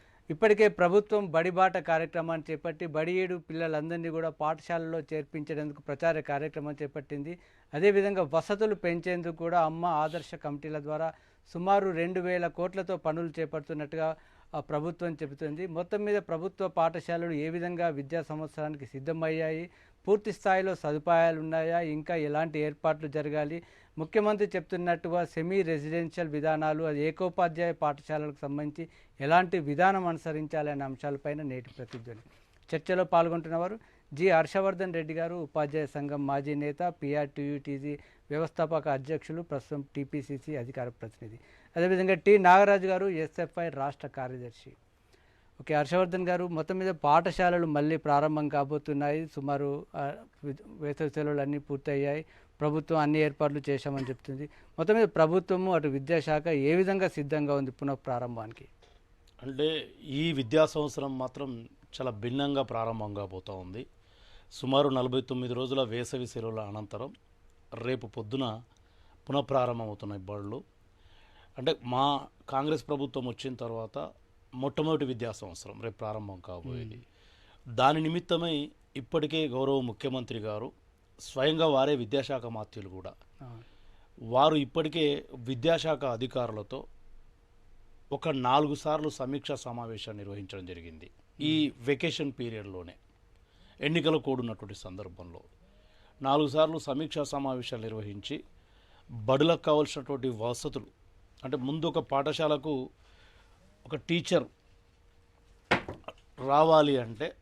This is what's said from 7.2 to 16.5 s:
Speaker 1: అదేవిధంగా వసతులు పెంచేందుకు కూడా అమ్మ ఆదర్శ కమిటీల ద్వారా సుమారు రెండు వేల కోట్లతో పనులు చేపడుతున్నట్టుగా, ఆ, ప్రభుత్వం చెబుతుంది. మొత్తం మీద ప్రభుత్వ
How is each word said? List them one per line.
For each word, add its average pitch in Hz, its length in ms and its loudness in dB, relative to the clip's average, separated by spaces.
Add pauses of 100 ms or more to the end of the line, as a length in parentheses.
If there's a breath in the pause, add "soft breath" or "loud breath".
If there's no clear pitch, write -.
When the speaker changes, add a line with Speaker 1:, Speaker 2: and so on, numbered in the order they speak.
Speaker 1:
అదేవిధంగా 196 480 4
వసతులు 196 520 2
పెంచేందుకు 170 600 -2
కూడా 170 240 2
అమ్మ 165 260 2
ఆదర్శ 156 480 0
కమిటీల 151 440 -8
ద్వారా 151 340 -4 (400 soft breath)
సుమారు 190 380 4
రెండు 175 300 0
వేల 175 260 0
కోట్లతో 180 500 -4
పనులు 165 440 -4
చేపడుతున్నట్టుగా, 156 760 -4 (380 soft breath)
ఆ, 151 60 -4
ప్రభుత్వం 160 540 -4
చెబుతుంది. 151 520 -6
మొత్తం 180 380 -2
మీద 208 120 2
ప్రభుత్వ 185 520 -2